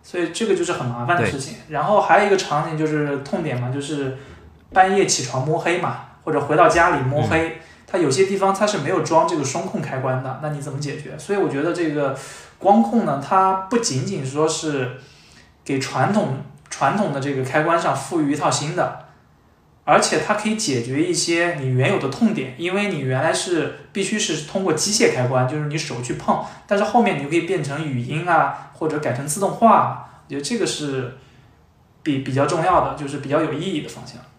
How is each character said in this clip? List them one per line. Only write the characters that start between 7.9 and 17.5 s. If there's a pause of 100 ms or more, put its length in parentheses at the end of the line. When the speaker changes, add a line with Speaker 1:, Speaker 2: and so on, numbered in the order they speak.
Speaker 1:
有
些
地
方
它
是
没
有
装
这
个
双
控
开
关
的，
那
你
怎
么
解
决？
所
以
我
觉
得
这
个 (400)
光
控
呢，
它 (180)
不
仅
仅
说
是 (680)
给
传
统， (300)
传
统
的
这
个
开